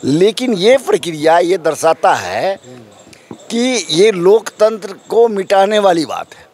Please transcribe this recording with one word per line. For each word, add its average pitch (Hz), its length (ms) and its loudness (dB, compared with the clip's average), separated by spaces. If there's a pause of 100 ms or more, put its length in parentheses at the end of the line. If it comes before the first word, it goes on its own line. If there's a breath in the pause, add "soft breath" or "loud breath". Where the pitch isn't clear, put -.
लेकिन 208 500 0
ये 214 240 2
प्रक्रिया 160 600 0
ये 170 200 0
दर्शाता 160 560 0
है 120 440 -4 (920)
कि 240 400 -2
ये 196 200 4
लोकतंत्र 196 840 0 (140)
को 233 200 2
मिटाने 196 500 0
वाली 175 280 2
बात 85 280 -12
है। - 200 -20